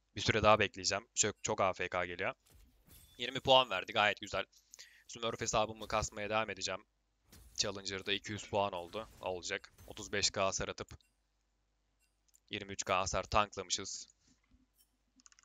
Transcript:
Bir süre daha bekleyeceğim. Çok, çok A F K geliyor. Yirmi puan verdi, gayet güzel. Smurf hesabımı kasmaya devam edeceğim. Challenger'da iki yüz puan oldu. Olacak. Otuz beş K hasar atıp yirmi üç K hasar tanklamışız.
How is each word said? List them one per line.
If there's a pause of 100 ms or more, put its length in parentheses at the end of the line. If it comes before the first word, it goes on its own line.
(160)
Bir
süre
daha
bekleyeceğim.
Çok,
çok
A
F
K
geliyor. (840)
Yirmi
puan
verdi,
gayet
güzel. (600)
Smurf
hesabımı
kasmaya
devam
edeceğim. (720)
Challenger'da
iki
yüz
puan
oldu. (120)
Olacak. (140)
Otuz
beş
K
hasar
atıp (1600)
yirmi
üç
K
hasar
tanklamışız. (1400)